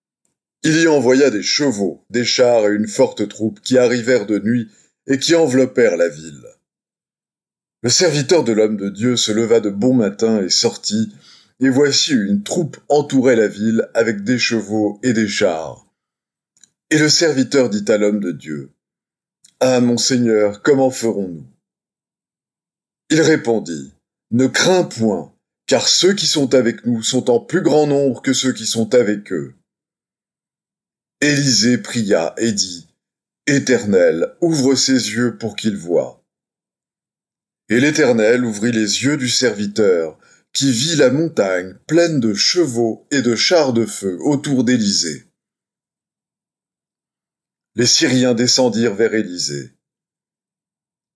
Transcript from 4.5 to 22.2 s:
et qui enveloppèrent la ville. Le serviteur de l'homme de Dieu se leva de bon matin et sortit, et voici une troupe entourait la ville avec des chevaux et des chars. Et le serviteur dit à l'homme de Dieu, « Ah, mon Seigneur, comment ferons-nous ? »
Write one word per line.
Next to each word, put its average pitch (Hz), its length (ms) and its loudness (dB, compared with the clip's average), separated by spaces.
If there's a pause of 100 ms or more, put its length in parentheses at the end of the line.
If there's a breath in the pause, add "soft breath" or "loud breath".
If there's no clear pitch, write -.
et 135 100 0
qui 156 160 0
enveloppèrent 127 640 2
la 85 120 2
ville. 76 380 -14 (1400)
Le 120 80 -2
serviteur 147 540 2
de 113 80 0
l'homme 107 240 2
de 98 120 -6
Dieu 113 280 -2
se 117 160 -2
leva 113 260 2
de 104 120 -2
bon 107 220 0
matin 110 480 0
et 92 80 -4
sortit, 110 640 -2 (460 loud breath)
et 131 100 2
voici 139 440 2
une 101 320 -2
troupe 160 320 -6 (120)
entourait 135 460 2
la 107 140 2
ville 110 440 -2
avec 110 300 0
des 120 160 -2
chevaux 107 640 -2
et 127 100 0
des 110 140 0
chars. 80 580 -4 (1080)
Et 156 80 2
le 156 100 2
serviteur 135 600 0
dit 104 200 -4
à 107 80 2
l'homme 104 220 0
de 87 100 -6
Dieu, « 73 400 -14 (920)
Ah, 127 200 2
mon 120 160 2
Seigneur, 110 640 0
comment 135 280 4
ferons-nous ? » 98 560 -6 (1600)